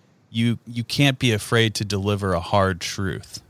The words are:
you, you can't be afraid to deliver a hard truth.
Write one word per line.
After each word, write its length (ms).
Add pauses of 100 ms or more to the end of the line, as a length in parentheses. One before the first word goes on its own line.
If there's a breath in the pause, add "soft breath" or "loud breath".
(300)
you, 360
you 180
can't 340
be 140
afraid 420
to 100
deliver 480
a 80
hard 400
truth. 680